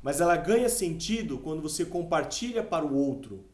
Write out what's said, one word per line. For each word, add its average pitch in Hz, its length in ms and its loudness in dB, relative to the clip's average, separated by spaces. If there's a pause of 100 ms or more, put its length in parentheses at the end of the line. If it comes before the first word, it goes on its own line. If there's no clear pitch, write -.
Mas 147 180 0
ela 170 160 6
ganha 220 320 4
sentido 175 680 -2
quando 156 240 -6
você 156 200 -2
compartilha 170 800 -2
para 165 220 -2
o 139 100 -2
outro. 107 600 -2